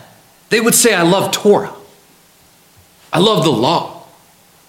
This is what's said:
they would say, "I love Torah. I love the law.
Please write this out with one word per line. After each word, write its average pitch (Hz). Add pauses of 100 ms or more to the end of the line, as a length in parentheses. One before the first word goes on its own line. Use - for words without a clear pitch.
(500)
they 214
would 226
say, 226
"I 170
love 185
Torah. 175 (1400)
I 156
love 190
the 156
law. 131 (640)